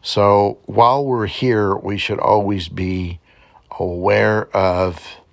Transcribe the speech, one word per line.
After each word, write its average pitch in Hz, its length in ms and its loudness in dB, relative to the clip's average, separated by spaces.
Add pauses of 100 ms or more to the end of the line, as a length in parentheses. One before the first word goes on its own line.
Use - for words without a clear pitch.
so 101 640 2
while 120 400 2
we're 117 220 -2
here, 107 480 0
we 98 240 -6
should - 200 -4
always 101 480 0
be 90 520 -6 (600)
aware 104 640 0 (100)
of 92 640 0 (160)